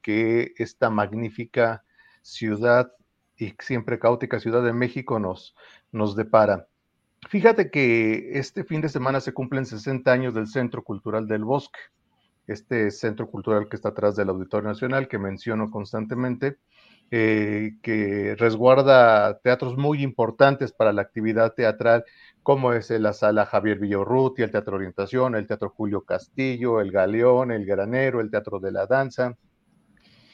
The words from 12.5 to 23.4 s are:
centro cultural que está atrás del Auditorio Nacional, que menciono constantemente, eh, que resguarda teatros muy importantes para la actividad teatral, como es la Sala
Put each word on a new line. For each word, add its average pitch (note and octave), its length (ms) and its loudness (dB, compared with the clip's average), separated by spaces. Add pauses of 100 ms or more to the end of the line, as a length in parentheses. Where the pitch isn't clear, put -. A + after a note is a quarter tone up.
centro A2 400 -6
cultural G#2 380 -2
que G#2+ 80 -12
está G#2 140 -4
atrás G2+ 260 -2
del G2 140 -2
Auditorio F#2+ 400 -4
Nacional, C3 400 -4
que G#2+ 100 -6
menciono G#2+ 500 -6
constantemente, B2 880 -6 (540)
eh, G#2+ 600 0 (100)
que G#2 540 -2
resguarda A#2 1040 6
teatros B2+ 380 0
muy C#3+ 240 0
importantes C3 720 2
para A2 220 2
la G2+ 80 0
actividad A2 520 0
teatral, A#2 520 2 (360)
como C3 320 2
es A#2 160 -4
la A2 240 0
Sala G#2+ 320 2